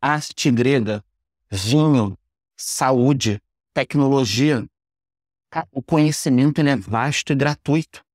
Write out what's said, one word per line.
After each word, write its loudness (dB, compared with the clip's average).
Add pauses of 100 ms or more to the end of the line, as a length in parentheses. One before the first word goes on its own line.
arte -2
grega, 0 (460)
vinho, 0 (380)
saúde, 0 (320)
tecnologia, 0 (840)
ca-, -8
o -8
conhecimento, 2
ele 2
é 2
vasto -4
e 0
gratuito. -2 (120)